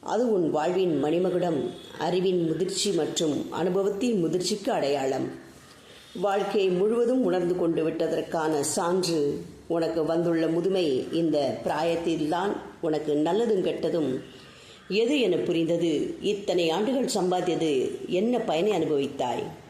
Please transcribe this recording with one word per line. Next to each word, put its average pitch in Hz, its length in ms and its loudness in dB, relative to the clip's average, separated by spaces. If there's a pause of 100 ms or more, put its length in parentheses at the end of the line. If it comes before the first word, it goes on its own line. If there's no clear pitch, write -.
அது 214 240 0
உன் 185 220 2
வாழ்வின் 170 500 0
மணிமகுடம், 170 600 0 (400)
அறிவின் 180 440 0
முதிர்ச்சி 170 480 -2
மற்றும் 156 440 0 (160)
அனுபவத்தின் 196 680 0
முதிர்ச்சிக்கு 180 500 -2
அடையாளம். 139 580 0 (880)
வாழ்க்கை 196 540 0
முழுவதும் 233 540 2
உணர்ந்து 175 320 2
கொண்டு 170 280 0
விட்டதற்கான 160 800 0
சான்று. 175 560 0 (460)
உனக்கு 165 380 0
வந்துள்ள 165 420 2
முதுமை 175 380 2 (280)
இந்த 160 260 2 (200)
பிராயத்தில்தான் 165 920 0 (280)
உனக்கு 156 360 0
நல்லதும் 190 480 2
கெட்டதும் 156 460 0 (840)
எது 240 260 2
என 190 180 4
புரிந்தது. 170 520 0 (340)
இத்தனை 190 460 0
ஆண்டுகள் 226 440 0
சம்பாதித்தது 175 600 2 (380)
என்ன 220 300 2
பயனை 180 320 2
அனுபவித்தாய்? 143 680 0 (260)